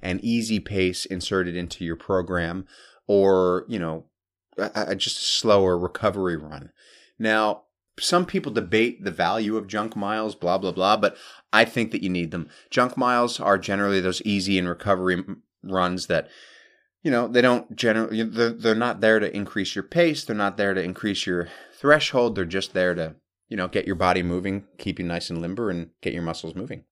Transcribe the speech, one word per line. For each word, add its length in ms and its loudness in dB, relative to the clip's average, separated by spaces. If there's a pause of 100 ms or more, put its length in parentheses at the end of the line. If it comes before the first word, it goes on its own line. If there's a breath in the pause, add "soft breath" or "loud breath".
an 180 -2
easy 380 0
pace 440 0
inserted 520 -2
into 280 -8
your 120 -4
program 720 -2 (400 loud breath)
or, 600 4
you 120 -4
know, 260 -6 (520)
a, 180 -4
a, 200 -2
just 220 -6
a 60 -8
slower 540 4
recovery 600 -2
run. 340 -14 (460 soft breath)
Now, 460 0 (360)
some 280 0
people 240 -4
debate 520 0
the 60 -4
value 480 0
of 100 -6
junk 280 -6
miles, 400 -4
blah, 240 0
blah, 140 -4
blah, 240 2
but 200 0 (340 loud breath)
I 140 8
think 260 -2
that 120 -4
you 60 -2
need 200 -2
them. 200 -8 (200 loud breath)
Junk 280 0
miles 420 0
are 180 2
generally 420 0
those 240 -2
easy 360 2
and 80 -2
recovery 480 0
m-, 260 -8 (220)
runs 440 -2
that, 200 0 (760 loud breath)
you 80 0
know, 160 2
they 140 4
don't 340 2
generally, 480 0
they're, 260 0
they're 260 2
not 240 -2
there 200 6
to 140 -2
increase 420 -6
your 80 -6
pace. 420 0
They're 100 -4
not 220 -2
there 160 0
to 100 0
increase 420 -4
your 220 0 (260 loud breath)
threshold. 640 4
They're 100 -2
just 280 -6
there 220 2
to, 200 -6 (320)
you 80 -10
know, 120 -2
get 180 -2
your 100 0
body 280 4
moving, 420 -2 (120)
keep 220 -6
you 60 -4
nice 240 -4
and 100 -6
limber, 300 -4
and 220 -6 (100)
get 120 -4
your 100 -6
muscles 320 -8
moving. 360 -12